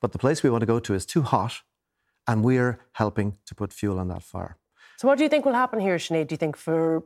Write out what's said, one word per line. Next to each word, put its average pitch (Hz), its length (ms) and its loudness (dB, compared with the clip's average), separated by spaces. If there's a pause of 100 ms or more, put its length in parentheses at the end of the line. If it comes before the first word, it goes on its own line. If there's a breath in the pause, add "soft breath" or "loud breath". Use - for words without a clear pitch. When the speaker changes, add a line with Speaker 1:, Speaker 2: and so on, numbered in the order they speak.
Speaker 1:
but 113 100 0
the - 60 -10
place 151 240 0
we 143 80 4
want 117 120 2
to 117 40 0
go 113 140 2
to 107 160 -2
is 92 100 -4
too - 160 0
hot, 120 400 -2 (680)
and 110 160 2
we're 123 360 2 (140)
helping 104 520 -2
to - 100 -18
put 101 160 -6
fuel 98 280 -2
on 92 80 -4
that 90 160 -8
fire. 90 340 -12 (400 soft breath)
Speaker 2:
So 240 100 0
what 269 120 4
do 302 40 4
you 302 60 2
think 294 160 2
will 269 80 2
happen 247 260 0
here, 190 180 0
Sinead, 160 300 -2
do 156 60 -6
you 151 40 -6
think, 156 200 -4
for 165 480 0